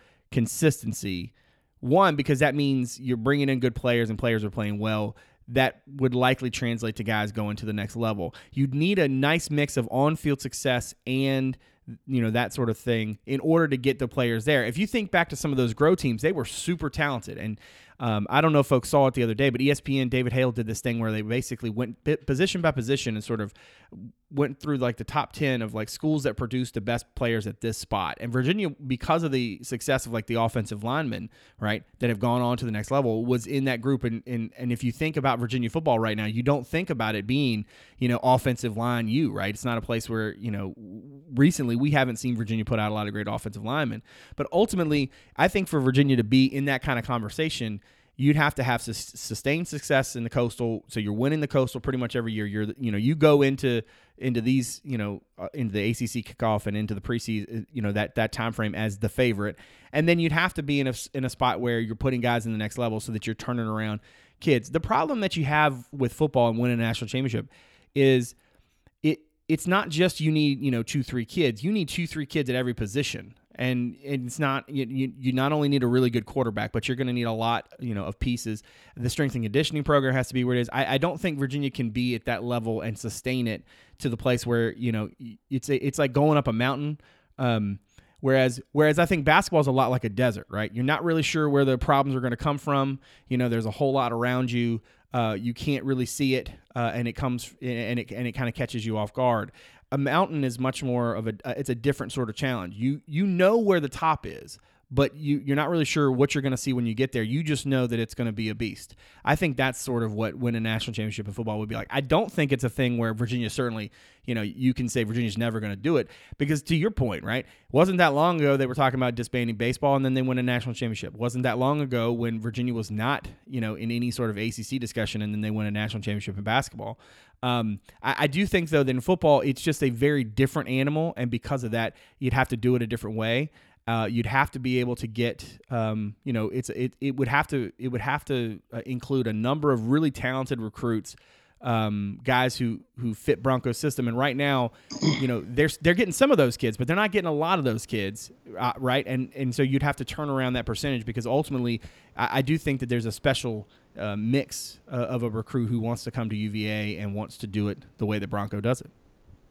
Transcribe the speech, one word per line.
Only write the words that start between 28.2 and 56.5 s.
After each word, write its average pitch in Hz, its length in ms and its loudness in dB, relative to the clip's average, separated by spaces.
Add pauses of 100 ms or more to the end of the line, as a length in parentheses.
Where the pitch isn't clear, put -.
Virginia, 160 360 0
because 143 540 -2
of 147 80 0
the 120 320 -2
success 131 420 -2
of, 117 60 -8
like, 113 140 -2
the 117 100 -2
offensive 110 480 0
linemen, 117 460 -2 (280)
right, 107 260 -2 (160)
that 120 100 2
have 107 100 0
gone 123 220 2
on 120 160 2
to 131 80 -4
the 113 60 -2
next 107 200 -4
level, 120 340 2
was 123 220 0
in 135 160 0
that 127 160 0
group. 127 240 0
And, 113 240 -2
and, 117 300 -4
and 123 160 -2
if 117 100 -4
you 120 80 0
think 156 240 -2
about 131 240 2
Virginia 120 300 -2
football 156 280 2
right 107 200 2
now, 107 80 -2
you 110 180 -2
don't 139 240 2
think 175 220 -2
about 113 260 0
it 101 100 -4
being, 123 400 0 (320)
you 123 120 2
know, 123 140 2
offensive 123 520 2
line 117 320 0
U, 123 240 2
right? 101 220 -2
It's - 100 -10
not 120 140 -2
a 110 40 -4
place 117 280 -4
where, 110 240 -2
you 107 180 -6
know, 101 220 -4 (600)
recently 131 440 4
we 143 140 2
haven't 127 260 2
seen 123 180 -2
Virginia 110 300 -2
put 113 140 0
out 107 120 0
a - 20 -4
lot 107 140 -4
of 104 60 -6
great 104 160 -4
offensive 104 340 -8
linemen. 120 380 -4 (340)
But - 160 -4
ultimately, 165 600 2 (260)
I 160 100 4
think 185 220 0
for 156 100 0
Virginia 135 380 6
to 113 80 4
be 131 200 6
in 135 200 -2
that 135 160 0
kind 127 180 0
of 113 60 -6
conversation, 117 720 -4 (380)
you'd 143 200 4
have 147 180 2
to 131 80 -2
have 120 180 2
sus-, - 340 -10
sustained 151 520 -4
success 139 480 0
in 117 80 -6
the 117 60 -6
Coastal. 117 580 -2
So 113 140 -4
you're 104 100 -2
winning 139 300 0
the 143 80 -2
Coastal 131 320 0
pretty 131 180 -2
much 120 160 -4
every 113 160 -2
year. 107 140 -2
You're, 104 200 -2
the, 107 140 -8
you 120 100 -2
know, 101 80 0
you 123 160 2
go 147 280 8
into, 135 400 2 (360)
into 120 220 -2
these, 123 460 0
you 131 120 -4
know, 104 240 -4 (160)
uh, 90 160 -10
into 127 200 -4
the 104 80 0
A 110 100 2
C 117 160 -2
C 113 160 -6
kickoff 110 420 -2